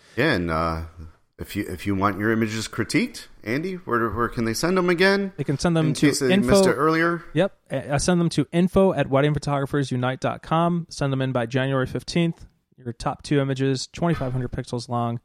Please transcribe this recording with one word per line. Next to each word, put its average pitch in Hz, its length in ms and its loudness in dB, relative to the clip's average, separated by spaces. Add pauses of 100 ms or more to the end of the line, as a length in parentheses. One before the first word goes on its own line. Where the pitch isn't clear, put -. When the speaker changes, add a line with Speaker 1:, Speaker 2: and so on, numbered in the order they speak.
(160)
Speaker 1:
Yeah, 139 180 2
and, 87 180 0
uh, 82 320 0 (560)
if - 160 -10
you, 101 120 -4
if - 200 -8
you 101 80 0
want 95 240 0
your 110 120 2
images 110 360 -2
critiqued, - 580 -4 (180)
Andy, 147 300 -4
where, 117 360 -2
where 113 200 -2
can 117 160 -4
they 113 80 -2
send 170 240 0
them 180 120 2
again? 190 460 2
Speaker 2:
They 143 80 -6
can 139 140 -2
send 170 180 0
them 160 120 2
Speaker 1:
In 151 80 2
Speaker 2:
to 151 120 4
Speaker 1:
case 135 120 2
they 131 120 2
Speaker 2:
info 185 200 4
Speaker 1:
missed 196 160 6
it - 60 4
earlier. 160 500 0 (100)
Speaker 2:
Yep. 180 240 0 (140)
Uh, 143 260 -2
send 175 240 2
them 170 80 2
to - 220 0
info 190 420 4
at 135 160 -2
wedding 139 240 2
photographersunite 139 840 -2
dot 120 240 -4
com. 170 460 0
Send 139 220 -2
them 135 120 0
in 131 80 -2
by 120 160 -2
January 131 400 0
fifteenth. 165 580 -2 (320)
Your 123 160 -10
top - 300 -6
two 147 160 2
images, 135 480 0
twenty-five 156 440 -2
hundred 127 200 -4
pixels 120 380 -6
long. 120 360 -2